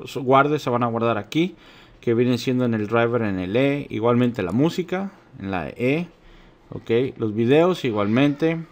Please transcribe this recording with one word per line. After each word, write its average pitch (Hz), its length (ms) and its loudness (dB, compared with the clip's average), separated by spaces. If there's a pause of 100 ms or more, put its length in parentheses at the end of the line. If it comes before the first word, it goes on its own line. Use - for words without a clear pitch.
(160)
guarde 139 420 4
se 135 120 -6
van 120 140 0
a 120 40 2
guardar 113 300 0
aquí, 160 380 -4 (440)
que 120 140 0
vienen 123 240 2
siendo 127 280 -2
en 117 80 0
el 107 140 -2
driver 117 360 2
en 98 160 -2
el 92 160 -4
E. 139 340 0
Igualmente 120 520 0
la 87 120 -4
música 175 580 -2 (280)
en 98 120 -8
la 85 180 -4
E, 147 380 -2 (600)
ok. 120 480 -2
Los 107 180 -4
videos 147 480 2
igualmente. 139 880 0